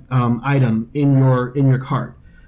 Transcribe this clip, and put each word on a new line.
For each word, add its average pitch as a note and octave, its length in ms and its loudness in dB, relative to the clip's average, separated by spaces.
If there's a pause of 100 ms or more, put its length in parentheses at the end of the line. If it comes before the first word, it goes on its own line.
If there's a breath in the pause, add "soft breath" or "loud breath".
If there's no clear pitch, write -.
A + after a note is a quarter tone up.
(100)
um, A#2+ 340 0
item B2 500 0
in C#3+ 240 2
your, B2+ 380 2
in C#3 120 2
your C3 100 2
cart. - 380 -6 (320 soft breath)